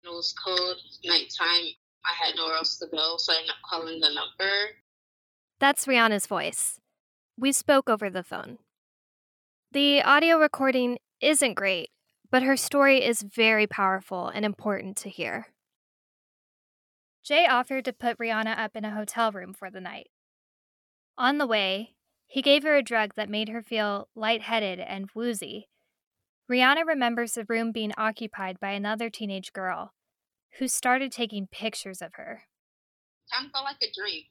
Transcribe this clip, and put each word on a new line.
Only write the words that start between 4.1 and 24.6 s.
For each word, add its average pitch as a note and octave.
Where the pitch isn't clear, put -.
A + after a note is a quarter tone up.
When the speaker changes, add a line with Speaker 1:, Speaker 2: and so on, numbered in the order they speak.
Speaker 1:
number. F#3+
Speaker 2:
That's C#4
Rihanna's A3+
voice. -
We C4
spoke C4+
over G#3
the F#3
phone. -
The C#4+
audio E4
recording C4
isn't C#4+
great, G3
but B3+
her C4+
story C#4
is A3+
very G#3+
powerful F#3+
and G#3
important G3+
to G#3
hear. F#3
Jay D#4
offered B3+
to B3
put A#3+
Rihanna A3
up A3
in G#3+
a G#3+
hotel G#3+
room F#3+
for F#3+
the F#3+
night. -
On C4+
the C#4
way, G3+
he C4+
gave C#4+
her D4+
a C#4
drug A3
that G#3
made G#3+
her A3+
feel G#3
lightheaded A3